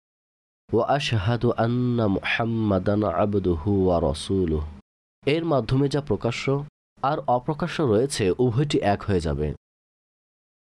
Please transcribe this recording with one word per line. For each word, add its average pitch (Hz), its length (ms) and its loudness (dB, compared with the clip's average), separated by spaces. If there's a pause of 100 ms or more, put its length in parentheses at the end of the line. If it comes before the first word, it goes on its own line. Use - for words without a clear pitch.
(720)
ওয়া 113 140 2
আশহাদু 120 720 0
আন্না 120 500 0
মুহাম্মাদান 104 1000 0
আবদুহু 92 800 0
ওয়া 87 140 4
রাসূলুহু।" 80 680 -2 (600)
এর 160 180 0
মাধ্যমে 139 440 2
যা 139 120 -2
প্রকাশ্য 135 640 -2 (380)
আর 147 240 0
অপ্রকাশ্য 147 560 -2
রয়েছে, 113 560 2
উভয়টি 127 400 2
এক 101 240 0
হয়ে 95 180 0
যাবে। 76 340 -2 (1120)